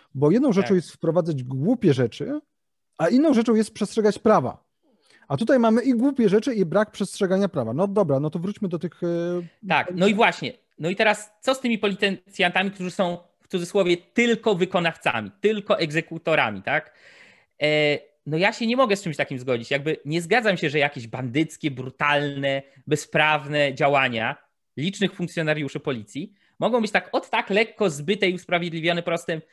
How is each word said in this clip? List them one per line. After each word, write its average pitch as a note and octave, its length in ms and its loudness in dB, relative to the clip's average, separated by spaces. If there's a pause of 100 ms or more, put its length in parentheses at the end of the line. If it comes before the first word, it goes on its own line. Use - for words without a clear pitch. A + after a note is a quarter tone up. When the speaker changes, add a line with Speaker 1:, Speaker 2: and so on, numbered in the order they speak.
(140)
Speaker 1:
Bo D3 180 4
jedną B3 220 4
rzeczą F#3+ 140 2
Speaker 2:
Tak. G3+ 80 4
Speaker 1:
jest F3 160 0
wprowadzać D#3+ 520 -2
głupie C#3+ 500 2
rzeczy, C3+ 460 -2 (580)
a E3 120 2
inną C#4 240 4
rzeczą A3+ 220 4
jest G#3+ 180 0
przestrzegać G#3 460 0
prawa. E3+ 440 2 (640)
A C#3 100 -2
tutaj B3 220 2
mamy A#3 240 4
i C4 100 2
głupie A#3+ 360 2
rzeczy, A3 260 2
i F#3+ 100 2
brak G3 260 0
przestrzegania F#3+ 580 -2
prawa. A2+ 240 -4
No F3 140 0
dobra, F#3 320 2
no D3+ 100 -2
to E3+ 100 -6
wróćmy G3 280 -6
do E3 120 -6
tych, - 240 -8
e, F3 640 -4
Speaker 2:
Tak, D3+ 260 2
no F#3 120 2
i A3 60 4
właśnie. F3+ 400 0 (260)
No D3+ 100 -4
i F#3+ 60 -4
teraz G#3 360 0 (100)
co C4 140 0
z C4 40 -6
tymi A#3 180 -2
policjantami, G3 920 -2
którzy F3+ 200 -8
są F3 260 -2 (240)
w - 60 -20
cudzysłowie F3 500 2
tylko A3+ 580 0
wykonawcami, E3 760 0 (100)
tylko G#3 380 2
egzekutorami, D#3 840 -2
tak? D3 300 -4 (680)
E, D3+ 380 2 (260)
no D3 120 -4
ja G3 160 2
się A3+ 140 -4
nie A#3+ 100 0
mogę A#3+ 180 2
z G3 80 -4
czymś D#3 140 -4
takim C#3 220 -4
zgodzić. B2 320 -4
Jakby C#3+ 340 -2
nie D#3 160 -2
zgadzam G3+ 360 0
się, D#3+ 120 -2
że D3+ 100 -2
jakieś C#3 280 -2
bandyckie, C3 640 -4
brutalne, C#3 920 -2 (260)
bezprawne D3 840 0
działania C3+ 640 0 (420)
licznych F#3 360 -2
funkcjonariuszy D3+ 640 -4
policji C#3 540 -8 (260)
mogą A3+ 220 0
być A3 100 -4
tak F#3 200 -2
od - 180 -2
tak A#3 200 -4
lekko G#3+ 400 0
zbyte F3+ 400 -2
i F#3 40 0
usprawiedliwione E3+ 720 -4
prostym, E3 380 -4 (120)